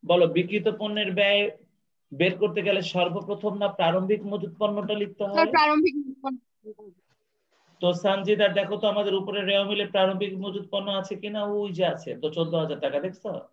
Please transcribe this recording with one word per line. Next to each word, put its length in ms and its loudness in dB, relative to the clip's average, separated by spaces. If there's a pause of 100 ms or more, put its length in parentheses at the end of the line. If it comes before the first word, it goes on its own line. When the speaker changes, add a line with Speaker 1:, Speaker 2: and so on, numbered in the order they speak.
Speaker 1:
বলো, 160 8 (100)
বিক্রিত 320 0 (120)
পণ্যের 400 -2
ব্যয় 240 4 (760)
বের 220 4
করতে 260 0
গেলে 140 2 (120)
সর্বপ্রথম 680 -2
না 60 2 (120)
প্রারম্ভিক 420 2 (100)
মজুত 280 -6
পণ্যটা 420 0
লিখতে 220 -6
Speaker 2:
স্যার, 100 -4
Speaker 1:
হয়? 220 4
Speaker 2:
প্রারম্ভিক 460 4
মজুত 220 -10
পণ্য। 160 -6 (1400)
Speaker 1:
তো 60 2 (160)
সানজিদা, 440 4 (100)
দেখো 240 0
তো 120 0
আমাদের 280 0
উপরে 180 -4 (100)
রেওয়া 200 4
মিলে 240 -2
প্রারম্ভিক 380 2 (120)
মজুত 280 -8
পণ্য 160 -4 (140)
আছে 200 -8
কিনা। 200 -6 (160)
ওই 200 -2
যে 160 4
আছে, 180 -10 (100)
তো 140 -2
চোদ্দ 260 0
হাজার 240 -4
টাকা, 200 0
দেখছো? 260 -8 (220)